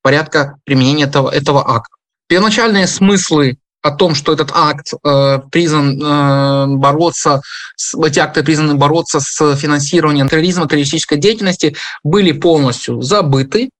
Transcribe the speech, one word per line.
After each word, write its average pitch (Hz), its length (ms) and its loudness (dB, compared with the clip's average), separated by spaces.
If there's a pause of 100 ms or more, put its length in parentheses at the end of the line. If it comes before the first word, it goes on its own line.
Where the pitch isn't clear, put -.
порядка 147 640 -2
применения 139 400 2
этого, 139 240 0
этого 139 400 0
акта. 117 260 -4 (320)
Первоначальные 208 600 2
смыслы 165 680 2 (280)
о 147 60 2
том, 156 240 0
что 147 180 -2
этот 156 200 -2
акт, 151 400 -2
э, 139 460 0 (120)
признан, 151 500 0
э, 139 640 0 (120)
бороться 143 640 0 (340)
с, - 180 -8
эти 156 260 0
акты 156 240 -2
признаны 151 320 0
бороться 151 440 0
с 147 360 0
финансированием 147 720 0
терроризма, 165 400 0
террористической 151 520 -2
деятельности, 180 560 0 (280)
были 180 280 2
полностью 139 720 0
забыты. 156 680 0 (100)